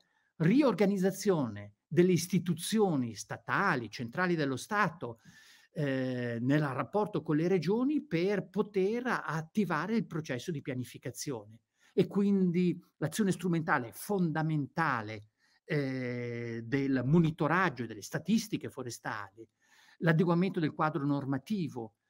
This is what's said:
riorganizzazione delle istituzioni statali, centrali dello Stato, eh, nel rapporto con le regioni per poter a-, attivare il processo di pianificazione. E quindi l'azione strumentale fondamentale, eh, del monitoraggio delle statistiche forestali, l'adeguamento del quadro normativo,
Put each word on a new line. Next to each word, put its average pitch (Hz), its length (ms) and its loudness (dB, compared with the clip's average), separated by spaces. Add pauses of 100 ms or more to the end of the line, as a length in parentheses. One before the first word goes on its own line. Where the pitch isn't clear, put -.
(360)
riorganizzazione 185 1400 2 (120)
delle 175 260 6
istituzioni 170 1000 0
statali, 135 760 -2
centrali 175 440 -2
dello 139 220 0
Stato, 175 640 -2 (520)
eh, 127 680 -2
nel 139 220 4
rapporto 143 600 -2
con 160 140 0
le 165 120 2
regioni 220 580 0
per 185 420 -2
poter 214 580 -2
a-, 180 180 -2
attivare 160 720 0
il 185 100 0
processo 151 460 -6
di 143 100 -6
pianificazione. 123 960 -8 (320)
E 185 140 4
quindi 180 720 2 (180)
l'azione 190 340 0
strumentale 160 600 0
fondamentale, 151 1400 -2 (340)
eh, 123 1000 -4
del 135 400 0
monitoraggio 156 840 2
delle 107 160 -12
statistiche 160 680 -2
forestali, 113 720 -10 (540)
l'adeguamento 170 600 2
del 151 120 0
quadro 156 320 -2
normativo, 139 920 -4 (160)